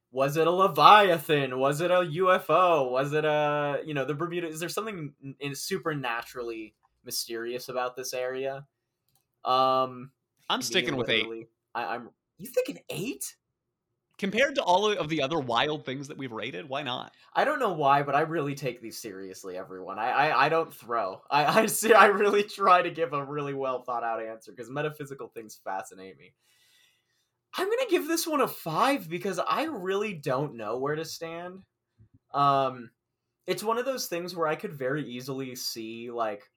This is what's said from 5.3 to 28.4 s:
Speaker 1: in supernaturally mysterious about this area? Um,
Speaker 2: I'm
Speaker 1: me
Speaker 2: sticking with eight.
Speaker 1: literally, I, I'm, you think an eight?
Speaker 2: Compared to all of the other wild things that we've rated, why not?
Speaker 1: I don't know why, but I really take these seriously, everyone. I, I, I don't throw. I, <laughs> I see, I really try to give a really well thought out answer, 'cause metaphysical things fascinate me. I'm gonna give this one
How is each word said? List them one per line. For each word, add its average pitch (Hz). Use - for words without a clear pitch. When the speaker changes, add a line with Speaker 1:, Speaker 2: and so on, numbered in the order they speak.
Speaker 1:
in 143
supernaturally 120
mysterious 120
about 127
this 127
area? 131
Um, 131
Speaker 2:
I'm 185
Speaker 1:
me 160
Speaker 2:
sticking 170
with 120
eight. 110
Speaker 1:
literally, 113
I, 117
I'm, 120
you 196
think 508
an -
eight? 214
Speaker 2:
Compared 233
to -
all 196
of 170
the 151
other 156
wild 135
things 135
that 147
we've 135
rated, 135
why 139
not? 127
Speaker 1:
I 190
don't 285
know 214
why, 143
but 139
I 147
really 156
take 139
these 110
seriously, 95
everyone. 92
I, 117
I, 131
I 151
don't 160
throw. 110
I, 147
<laughs> 170
I -
see, 220
I 202
really 202
try 185
to 170
give 147
a 143
really 143
well 131
thought 120
out 113
answer, 113
'cause 117
metaphysical 143
things 110
fascinate 95
me. 90
I'm 381
gonna 480
give 302
this 330
one 311